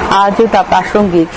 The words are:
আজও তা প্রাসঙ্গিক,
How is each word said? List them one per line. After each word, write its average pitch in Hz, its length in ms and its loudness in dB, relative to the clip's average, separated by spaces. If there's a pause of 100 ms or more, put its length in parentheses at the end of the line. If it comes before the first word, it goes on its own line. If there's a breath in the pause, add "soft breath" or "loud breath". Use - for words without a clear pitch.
আজও 202 420 2
তা 202 120 2
প্রাসঙ্গিক, 180 720 0